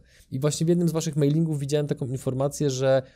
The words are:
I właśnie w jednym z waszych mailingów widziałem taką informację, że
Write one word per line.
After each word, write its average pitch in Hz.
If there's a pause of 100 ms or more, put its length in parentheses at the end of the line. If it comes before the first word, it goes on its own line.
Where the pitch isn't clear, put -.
(300)
I 131
właśnie 147
w -
jednym 175
z 151
waszych 156
mailingów 151
widziałem 143
taką 147
informację, 135
że 135 (140)